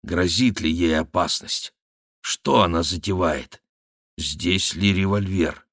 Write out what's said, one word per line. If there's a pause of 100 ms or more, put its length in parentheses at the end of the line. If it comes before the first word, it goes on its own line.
Грозит
ли
ей
опасность? (480)
Что
она
затевает? (540)
Здесь
ли
револьвер?